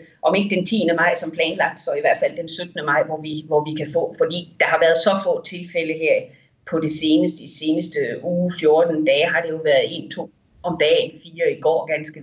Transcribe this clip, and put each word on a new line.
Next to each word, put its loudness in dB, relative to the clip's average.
Om 2
ikke 0
den 0
tiende 2
maj 2
som -4
planlagt, -2
så -4
i -4
hvert 2
fald 0
den -8
syttende -8
maj, 2
hvor -6
vi, -8
hvor 4
vi -6
kan -6
få. -2
Fordi 0
der 2
har 2
været 6
så 4
få -2
tilfælde -6
her 4
på -2
det -2
seneste, 2
i -12
seneste -2
uge, 0
fjorten 4
dage, 4
har 2
det -6
jo -8
været 4
en, -12
to -8
om -2
dagen, 2
fire -2
i -18
går 2
ganske -8